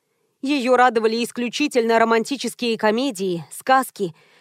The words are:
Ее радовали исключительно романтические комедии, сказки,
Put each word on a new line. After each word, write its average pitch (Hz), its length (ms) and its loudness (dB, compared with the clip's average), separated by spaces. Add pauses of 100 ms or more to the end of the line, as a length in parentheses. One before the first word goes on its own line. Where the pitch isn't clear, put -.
(440)
Ее 262 320 2
радовали 233 480 2
исключительно 233 720 -2
романтические 226 800 0
комедии, 202 720 -2
сказки, 247 640 -2 (280)